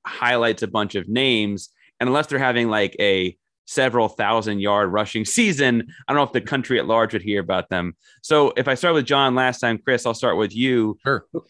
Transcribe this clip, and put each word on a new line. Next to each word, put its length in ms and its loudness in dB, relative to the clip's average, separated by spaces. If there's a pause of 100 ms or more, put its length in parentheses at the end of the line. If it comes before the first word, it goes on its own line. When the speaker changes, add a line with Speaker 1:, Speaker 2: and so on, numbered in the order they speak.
Speaker 1:
highlights 560 0
a 60 -2
bunch 260 -2
of 140 -6
names. 640 0 (280)
And 100 -2
unless 200 0
they're 100 -2
having, 320 2
like, 300 0
a 360 2 (300)
several 420 0
thousand 520 -2
yard 320 0
rushing 320 -2
season, 640 0 (180)
I 60 -2
don't 80 2
know 60 2
if 60 -8
the 80 0
country 380 -2
at 80 -2
large 260 2
would 100 -4
hear 180 -2
about 280 -2
them. 280 -4 (260)
So 340 4
if 120 0
I 60 2
start 200 0
with 120 2
John 280 2
last 240 0
time, 200 0
Chris, 280 -2
I'll 80 -2
start 220 0
with 180 -2
you. 500 0
Speaker 2:
Sure. 220 -4 (240)